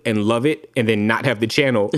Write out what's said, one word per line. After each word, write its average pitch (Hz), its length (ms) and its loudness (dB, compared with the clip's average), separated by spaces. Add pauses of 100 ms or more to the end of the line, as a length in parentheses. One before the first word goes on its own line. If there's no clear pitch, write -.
and 107 200 -2
love 117 220 0
it - 300 -4
and 117 120 0
then 107 180 2
not 113 180 2
have 113 160 -2
the 117 60 -2
channel 120 500 0